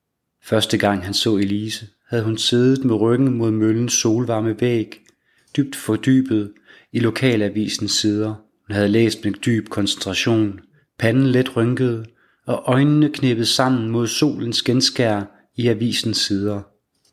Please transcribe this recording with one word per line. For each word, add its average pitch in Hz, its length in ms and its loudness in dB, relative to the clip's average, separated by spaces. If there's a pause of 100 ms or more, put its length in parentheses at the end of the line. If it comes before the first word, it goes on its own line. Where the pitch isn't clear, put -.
(440)
Første 110 340 0
gang 98 280 0
han 98 80 -6
så 110 240 0
Elise, 104 500 -4 (200)
havde 117 160 -2
hun 110 140 -2
siddet 131 480 2
med 117 100 2
ryggen 120 420 2
mod 113 140 0
møllens 110 420 0
solvarme 113 680 0
væg, 120 400 -2 (560)
dybt 139 180 -2
fordybet 110 800 0 (380)
i 120 80 -2
lokalavisens 107 920 -2
sider. 107 420 0 (340)
Hun 101 80 -4
havde 101 140 2
læst 110 340 2
med 101 100 -2
dyb 113 360 -2
koncentration, 101 880 -2 (400)
panden 123 280 2
let 127 280 2
rynket 120 540 -2 (360)
og 120 200 -4
øjnene 147 440 4
knippet 117 380 0
sammen 127 420 2
mod 117 180 0
solens 117 560 -2
genskær 120 580 0 (340)
i 117 120 0
avisens 113 500 -2
sider. 101 440 -2 (520)